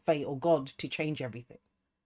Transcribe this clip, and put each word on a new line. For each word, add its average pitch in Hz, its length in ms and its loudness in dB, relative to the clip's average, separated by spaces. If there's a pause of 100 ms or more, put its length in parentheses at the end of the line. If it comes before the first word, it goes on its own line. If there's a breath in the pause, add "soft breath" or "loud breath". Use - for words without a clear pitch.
fate 147 200 2
or 139 120 -4
God 147 300 4 (100)
to 151 100 -6
change 151 360 -4
everything. 120 340 -10 (480)